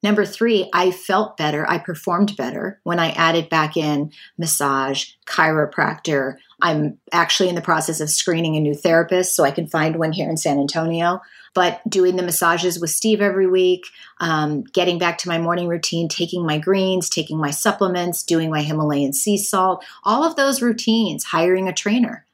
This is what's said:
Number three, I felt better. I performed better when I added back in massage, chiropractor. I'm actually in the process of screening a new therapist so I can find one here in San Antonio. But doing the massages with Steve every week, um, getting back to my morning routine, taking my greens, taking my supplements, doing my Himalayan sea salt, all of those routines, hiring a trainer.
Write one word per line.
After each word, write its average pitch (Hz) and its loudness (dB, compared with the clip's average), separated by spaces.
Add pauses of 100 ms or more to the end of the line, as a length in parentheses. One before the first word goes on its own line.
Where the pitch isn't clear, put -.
Number 208 2
three, 208 0
I 180 2
felt 202 -2
better. 151 -2
I 151 0
performed 180 -2
better 175 -6
when 175 -2
I 165 0
added 165 0
back 156 0
in 151 0 (240)
massage, 139 -2 (180)
chiropractor. 151 0 (240)
I'm 151 0 (140)
actually 170 2
in 175 -2
the 165 -4
process 160 -2
of 151 -2
screening 165 0
a 151 2
new 147 2
therapist 165 2
so 170 4
I 143 4
can 160 -4
find 160 0
one 160 0
here 175 -4
in 160 -2
San 143 0
Antonio. 165 0 (340)
But 180 0
doing 180 4
the 180 -2
massages 170 0
with 170 -4
Steve 214 2
every 190 2
week, 180 2 (380)
um, 151 0
getting 180 0
back 170 0
to - -8
my 170 -2
morning 170 -2
routine, 165 -2
taking 170 -4
my 151 0
greens, 185 0
taking 151 -4
my 147 -2
supplements, 180 -2
doing 165 0
my 156 -2
Himalayan 147 0
sea 202 0
salt, 185 0 (220)
all 226 2
of 330 0
those 277 2
routines, 220 0
hiring 180 2
a 160 -4
trainer. 233 -2